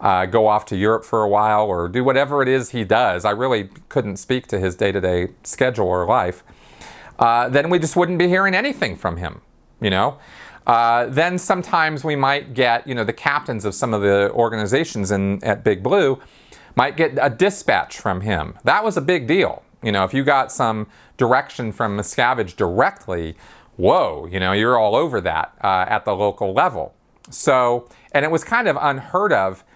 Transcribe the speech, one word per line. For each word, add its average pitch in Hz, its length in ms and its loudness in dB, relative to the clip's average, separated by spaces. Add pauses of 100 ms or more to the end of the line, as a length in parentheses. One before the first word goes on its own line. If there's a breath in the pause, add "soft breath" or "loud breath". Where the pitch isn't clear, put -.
uh, 92 240 2
go 107 220 2
off 107 180 2
to 101 120 -8
Europe 107 280 0
for 113 180 -2
a 107 60 2
while 107 380 2
or 87 220 -2
do 117 140 -2
whatever 139 380 2
it 131 80 2
is 131 220 0
he 117 140 -6
does, 98 420 0
I 104 60 2
really 113 360 -2 (220)
couldn't 104 260 -2
speak 127 300 -4
to 98 120 -4
his 92 180 -2
day-to-day 92 640 0
schedule 113 460 -2
or 90 180 0
life, 95 360 0 (760 loud breath)
uh, 120 320 2
then 143 180 2
we 180 100 2
just 160 180 -2
wouldn't 175 220 2
be 175 100 2
hearing 185 260 2
anything 196 420 -2
from 85 220 -4
him, 87 240 -10 (360)
you 104 120 -2
know? 110 260 0 (500 loud breath)
Uh, 117 400 4
then 165 300 0
sometimes 165 640 -2
we 151 140 -2
might 139 380 -2
get, 120 320 2
you 135 80 -6
know, 117 100 -2
the 110 80 -2
captains 131 540 -4
of 98 80 -4
some 120 180 -2
of 104 80 0
the 101 320 2
organizations 110 800 -2
in, 98 340 0
at 104 180 -2
Big 98 200 0
Blue 135 360 2 (580 loud breath)
might 139 200 0
get 156 240 0
a 135 80 2
dispatch 127 720 0
from 92 220 -2
him. 98 340 -4 (100)
That 202 200 2
was 214 120 -2
a 160 40 0
big 147 260 0
deal. 156 360 0 (200)
You 110 100 -2
know, 98 120 2
if 92 100 -4
you 135 80 0
got 135 300 2
some 110 340 -2 (300 soft breath)
direction 123 560 0
from 104 260 -4
Miscavige 117 580 -2
directly, 90 800 -2 (400 loud breath)
whoa, 92 540 2
you 95 80 -6
know, 92 140 0
you're 113 260 4
all 107 160 4
over 135 280 0
that, 80 300 -2 (100)
uh, 95 260 2
at 107 160 -2
the 104 100 -2
local 98 380 -2
level. 120 420 0 (360)
So, 123 580 0 (240 soft breath)
and 143 120 2
it 156 60 -2
was 160 140 0
kind 233 240 -2
of 143 120 0
unheard 147 520 0
of. 95 320 0 (120)